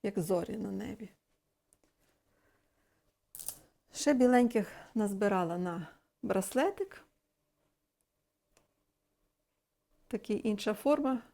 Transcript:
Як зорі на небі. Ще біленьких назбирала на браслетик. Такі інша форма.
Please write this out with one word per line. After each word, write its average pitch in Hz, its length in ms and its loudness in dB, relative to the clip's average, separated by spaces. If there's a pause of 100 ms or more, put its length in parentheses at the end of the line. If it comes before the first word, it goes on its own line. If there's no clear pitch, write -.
Як 202 160 -2
зорі 180 380 0
на 196 140 -6
небі. 208 380 -8 (2750)
Ще - 200 2
біленьких 247 580 4 (220)
назбирала 196 640 0
на 180 300 -4 (340)
браслетик. 339 840 -2 (3000)
Такі - 360 -4
інша 214 300 0
форма. 269 480 2 (120)